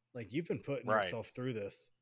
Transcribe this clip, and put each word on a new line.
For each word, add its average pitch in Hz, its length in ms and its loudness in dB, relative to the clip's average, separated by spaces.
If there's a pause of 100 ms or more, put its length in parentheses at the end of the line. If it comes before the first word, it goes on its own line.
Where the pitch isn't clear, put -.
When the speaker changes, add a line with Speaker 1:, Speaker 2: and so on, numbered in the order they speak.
(160)
Speaker 1:
Like, 107 180 -6
you've 165 140 0
been - 160 0
putting 131 240 -2
Speaker 2:
Right. 107 160 6
Speaker 1:
yourself 107 320 0
through 127 180 -2
this 101 380 -4 (100)